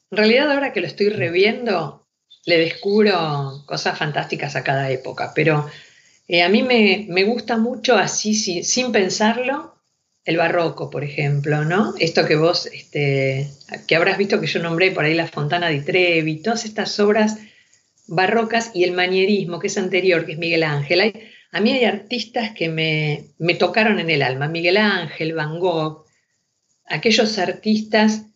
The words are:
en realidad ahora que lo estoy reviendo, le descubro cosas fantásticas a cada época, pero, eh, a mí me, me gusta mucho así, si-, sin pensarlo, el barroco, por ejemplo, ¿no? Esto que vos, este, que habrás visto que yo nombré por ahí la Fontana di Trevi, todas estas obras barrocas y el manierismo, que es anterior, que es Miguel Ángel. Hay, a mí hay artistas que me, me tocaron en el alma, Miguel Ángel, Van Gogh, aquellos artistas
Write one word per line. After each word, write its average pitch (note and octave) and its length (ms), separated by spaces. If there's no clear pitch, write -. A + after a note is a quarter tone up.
en F#3+ 80
realidad A#3+ 340
ahora C#4 220
que F#3+ 80
lo F3 60
estoy G3+ 220
reviendo, G3 960
le E3+ 120
descubro E3 1080
cosas - 300
fantásticas D3+ 580
a C3+ 80
cada C3+ 260
época, - 460
pero, D3+ 320
eh, F3 140
a F3 80
mí A3+ 140
me, A3 460
me F3+ 140
gusta A3+ 340
mucho A#3+ 380
así, F#3+ 380
si-, F#3 300
sin B3 280
pensarlo, A#3 840
el E3 120
barroco, E3 520
por C#3+ 140
ejemplo, D3 640
¿no? F#3 340
Esto D#3+ 260
que D#3+ 100
vos, D#3+ 320
este, C#3 840
que D#3 80
habrás F#3 220
visto G3+ 220
que D#3 80
yo F3 140
nombré E3+ 300
por D3+ 140
ahí D#3 100
la E3 120
Fontana E3 420
di C#3+ 120
Trevi, D#3+ 600
todas A3+ 240
estas G#3+ 340
obras G#3+ 380
barrocas A3 680
y F3+ 100
el F3+ 80
manierismo, F3+ 680
que G#3 80
es G3 100
anterior, F#3 480
que E3 80
es D3+ 40
Miguel E3+ 260
Ángel. D3+ 380
Hay, G#3 120
a E3+ 100
mí A3+ 100
hay B3+ 140
artistas G#3+ 680
que E3 180
me, D#3 560
me E3 160
tocaron G#3 440
en E3 120
el D3 100
alma, C3 260
Miguel E3+ 300
Ángel, E3+ 560
Van D#3 260
Gogh, D#3+ 460
aquellos G#3+ 540
artistas G#3+ 840